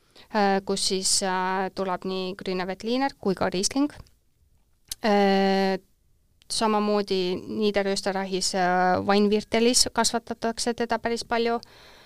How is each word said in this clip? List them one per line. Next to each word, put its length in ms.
äh, 300
kus 240
siis, 340
äh, 480
tuleb 340
nii 300
Grüne 320
Veltliner 480
kui 240
ka 100
Riesling. 440
Äh, 760
samamoodi 840
Niederösterreichis, 1160
äh, 520
Weinviertelis 840
kasvatatakse 840
teda 240
päris 260
palju. 360